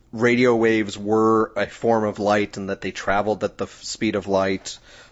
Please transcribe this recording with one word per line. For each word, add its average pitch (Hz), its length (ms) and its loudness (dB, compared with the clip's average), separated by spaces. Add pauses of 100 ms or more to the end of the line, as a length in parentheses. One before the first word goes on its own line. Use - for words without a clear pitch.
(140)
radio 120 420 4
waves 113 420 2
were 110 580 2
a 101 100 -2
form 113 380 0
of 104 160 -4
light 104 380 0
and 98 120 -8
that 98 120 -6
they 95 100 -6
traveled 101 540 -2
at - 120 -10
the 101 80 -6
f-, - 180 -18
speed 107 320 -4
of 98 120 -4
light. 95 500 -2 (340)